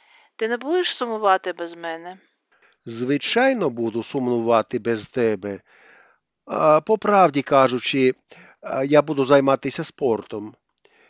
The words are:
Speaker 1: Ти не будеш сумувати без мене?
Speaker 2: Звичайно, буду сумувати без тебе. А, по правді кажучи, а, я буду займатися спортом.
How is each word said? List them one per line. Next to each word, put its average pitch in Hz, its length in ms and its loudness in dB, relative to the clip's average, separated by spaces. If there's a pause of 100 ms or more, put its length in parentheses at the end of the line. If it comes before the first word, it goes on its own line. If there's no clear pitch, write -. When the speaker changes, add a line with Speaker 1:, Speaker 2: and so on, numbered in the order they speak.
(360)
Speaker 1:
Ти 220 120 -4
не 233 100 -2
будеш 339 380 -2
сумувати 214 580 -2
без 170 200 -12
мене? 170 440 -14 (680)
Speaker 2:
Звичайно, 143 840 -2
буду 117 340 -4
сумувати 117 760 0
без 107 300 -4
тебе. 101 500 -2 (880)
А, 156 360 2
по 214 160 0
правді 180 440 4
кажучи, 131 720 2 (480)
а, 135 220 -6
я 147 180 6
буду 143 220 -2
займатися 139 600 2
спортом. 107 720 -4 (540)